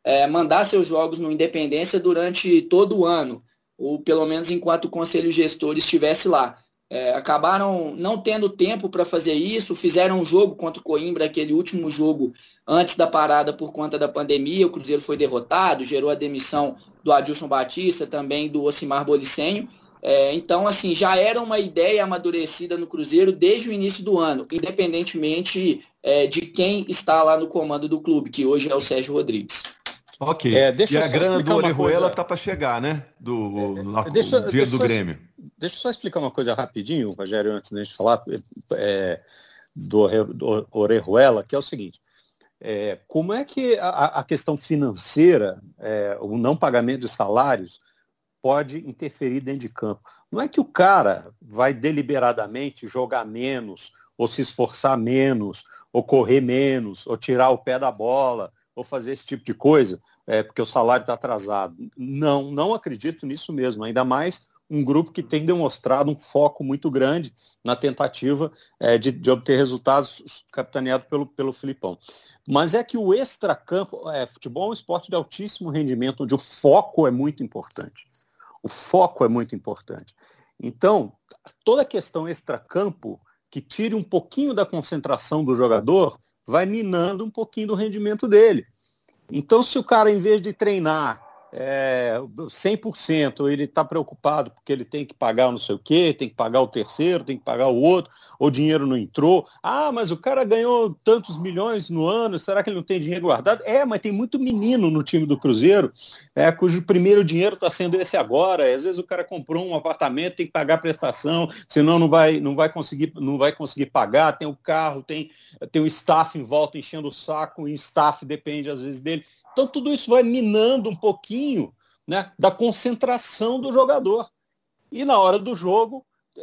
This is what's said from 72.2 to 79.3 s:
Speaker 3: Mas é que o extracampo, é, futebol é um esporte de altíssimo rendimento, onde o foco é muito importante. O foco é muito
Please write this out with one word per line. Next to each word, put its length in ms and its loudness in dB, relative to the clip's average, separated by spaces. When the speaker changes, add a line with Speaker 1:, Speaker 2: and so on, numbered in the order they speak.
Speaker 3:
Mas 260 2
é 80 2
que 160 -8
o 160 2
extracampo, 960 -4
é, 160 -4
futebol 400 -8
é 40 -4
um 20 -6
esporte 360 -8
de 60 -6
altíssimo 560 -8
rendimento, 540 -4
onde 100 -2
o 40 4
foco 680 4
é 40 4
muito 320 -2
importante. 640 -14
O 80 -10
foco 560 0
é 40 4
muito 260 -4